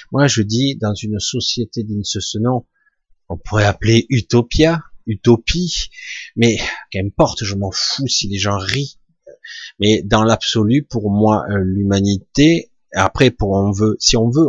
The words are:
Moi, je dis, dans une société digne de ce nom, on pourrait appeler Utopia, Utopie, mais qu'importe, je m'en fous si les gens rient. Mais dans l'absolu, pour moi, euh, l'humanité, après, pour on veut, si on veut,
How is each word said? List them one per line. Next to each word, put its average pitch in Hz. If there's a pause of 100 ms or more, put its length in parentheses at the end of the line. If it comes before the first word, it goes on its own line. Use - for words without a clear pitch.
(120)
Moi, 139
je 117
dis, 123
dans 104
une 107
société 120
digne 104
de 101
ce -
nom, 117 (640)
on 95
pourrait 104
appeler 110
Utopia, 143 (220)
Utopie, 117 (460)
mais 113 (340)
qu'importe, 107
je 101
m'en 98
fous -
si -
les 98
gens 101
rient. 98 (840)
Mais 104
dans 107
l'absolu, 113
pour 104
moi, 107
euh, 101
l'humanité, 98 (220)
après, 95
pour 104
on 98
veut, 104
si -
on 117
veut, 151